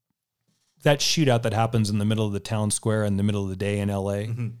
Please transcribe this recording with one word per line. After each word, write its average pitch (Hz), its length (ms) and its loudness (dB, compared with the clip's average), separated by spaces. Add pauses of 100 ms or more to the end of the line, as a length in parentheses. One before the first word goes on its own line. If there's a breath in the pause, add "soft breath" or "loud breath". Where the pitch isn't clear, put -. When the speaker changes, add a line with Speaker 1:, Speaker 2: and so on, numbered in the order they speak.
(840)
Speaker 1:
that 147 180 4
shootout 127 420 2
that 113 120 0
happens 113 360 2
in 104 80 0
the 101 60 0
middle 107 220 0
of 101 60 -4
the 98 80 -4
town 107 300 -2
square 107 340 0
in 104 120 0
the 98 60 0
middle 101 220 0
of 95 60 -4
the 95 60 -6
day 101 240 -2
in 101 100 -2
L 98 200 -2
A, 101 160 -4
Speaker 2:
Mm-hmm. 117 220 -6 (120)